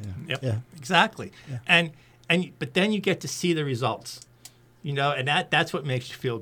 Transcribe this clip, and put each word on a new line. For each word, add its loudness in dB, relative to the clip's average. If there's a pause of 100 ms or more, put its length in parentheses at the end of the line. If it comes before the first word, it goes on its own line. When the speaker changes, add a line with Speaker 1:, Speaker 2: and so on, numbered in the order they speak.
Speaker 1:
Yeah. -8 (160)
Speaker 2:
Yep. -4
Speaker 1:
Yeah. 0 (200)
Speaker 2:
Exactly. 2 (180)
Speaker 1:
Yeah. -8
Speaker 2:
And, 4 (380)
and, 0
but -8
then 4
you 0
get 0
to -6
see 0
the 0
results, -2 (600)
you -4
know, 2
and -2
that, 2
that's 2
what -4
makes -2
you -12
feel -2